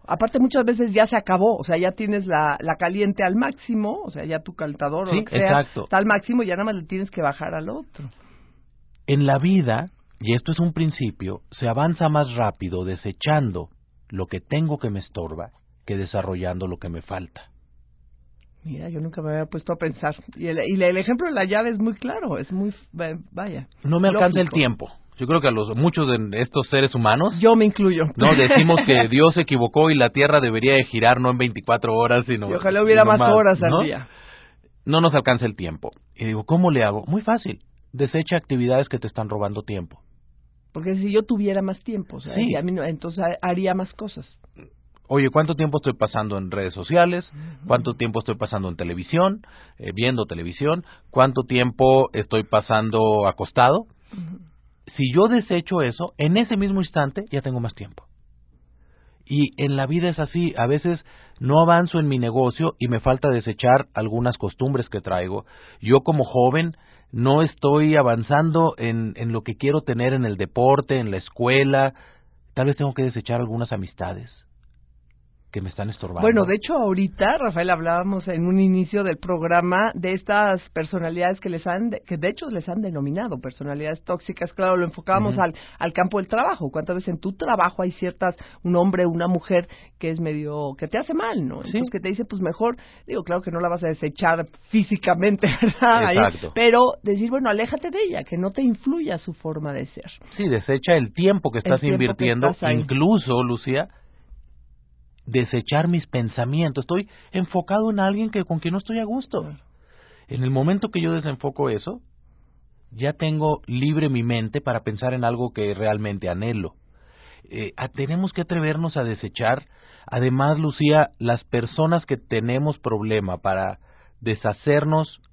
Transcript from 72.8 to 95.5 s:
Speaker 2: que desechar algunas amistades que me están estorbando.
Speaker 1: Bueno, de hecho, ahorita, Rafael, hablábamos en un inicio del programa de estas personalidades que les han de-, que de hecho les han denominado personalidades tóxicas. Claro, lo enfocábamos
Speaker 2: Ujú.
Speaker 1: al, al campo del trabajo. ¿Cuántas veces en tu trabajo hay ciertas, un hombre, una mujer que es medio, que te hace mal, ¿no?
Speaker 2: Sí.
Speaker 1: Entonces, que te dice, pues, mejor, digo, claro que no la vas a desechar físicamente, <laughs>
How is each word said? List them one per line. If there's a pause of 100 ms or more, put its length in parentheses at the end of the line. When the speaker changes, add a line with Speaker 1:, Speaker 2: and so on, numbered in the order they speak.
Speaker 2:
que
desechar
algunas
amistades (1080)
que
me
están
estorbando.
Speaker 1:
Bueno,
de
hecho,
ahorita,
Rafael,
hablábamos
en
un
inicio
del
programa
de
estas (100)
personalidades
que
les
han
de-,
que
de
hecho
les
han
denominado
personalidades
tóxicas.
Claro,
lo
enfocábamos
Speaker 2:
Ujú.
Speaker 1:
al, (240)
al
campo
del
trabajo.
¿Cuántas
veces
en
tu
trabajo
hay
ciertas, (280)
un
hombre,
una
mujer (320)
que
es
medio,
que
te
hace
mal,
¿no?
Speaker 2:
Sí.
Speaker 1:
Entonces,
que
te
dice,
pues,
mejor, (300)
digo,
claro
que
no
la
vas
a
desechar (240)
físicamente,
<laughs>